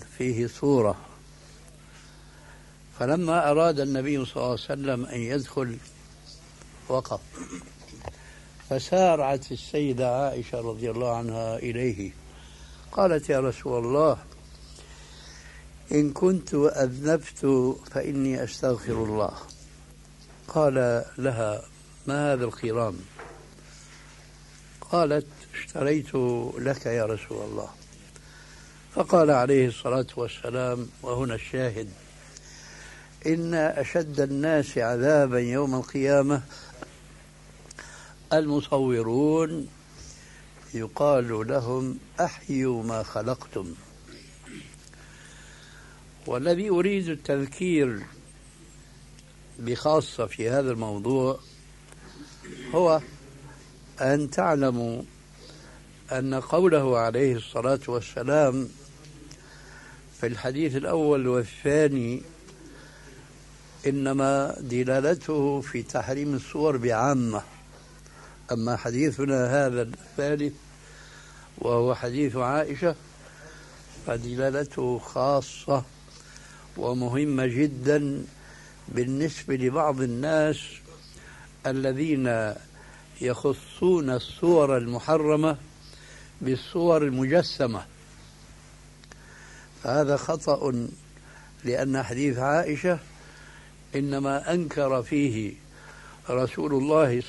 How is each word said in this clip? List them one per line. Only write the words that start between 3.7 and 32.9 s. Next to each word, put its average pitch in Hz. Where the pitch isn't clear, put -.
النبي 135
صلى -
الله 127
عليه 123
وسلم 135
أن 123
يدخل 123
وقف، 123
فسارعت 139
السيدة 127
عائشة 127
رضي 113
الله 120
عنها 113
إليه، 117
قالت: 175
"يا 139
رسول 127
الله، 139
إن 147
كنت 185
أذنبت 139
فإني 135
أستغفر 117
الله". 107
قال 131
لها: 113
"ما 143
هذا 123
القرام؟" 113
قالت: 151
"اشتريت 147
لك 131
يا 117
رسول 107
الله". 104
فقال 170
عليه 131
الصلاة 123
والسلام، 123
وهنا 123
الشاهد: 113